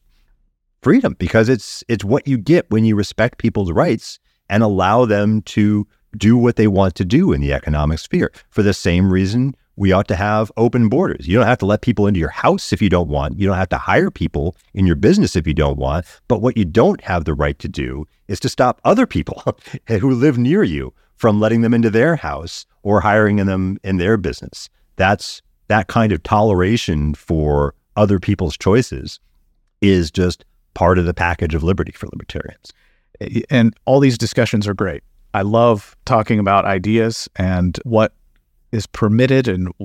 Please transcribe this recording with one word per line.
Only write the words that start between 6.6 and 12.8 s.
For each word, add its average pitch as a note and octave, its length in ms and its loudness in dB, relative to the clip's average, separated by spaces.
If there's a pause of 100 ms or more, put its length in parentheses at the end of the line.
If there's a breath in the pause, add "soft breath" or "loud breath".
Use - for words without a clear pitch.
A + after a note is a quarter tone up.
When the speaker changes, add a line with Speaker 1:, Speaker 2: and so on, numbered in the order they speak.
Speaker 1:
want F#2+ 280 2
to G2 100 -2
do C#3+ 260 2
in C#2+ 100 0
the C#2 120 -2
economic D2+ 460 -2
sphere. - 320 -4 (180 soft breath)
For - 140 -2
the G2+ 100 2
same F#2 380 0
reason, G#2+ 440 -2 (220)
we G2 140 0
ought F#2 180 2
to G2 60 0
have G#2 420 -2
open A#2 320 2
borders. C3 380 -2
You F2+ 100 2
don't A#2 100 4
have - 120 2
to G2 60 -4
let G#2 160 0
people G#2 240 0
into G2+ 140 0
your D#2 100 -2
house - 440 -2
if - 80 -2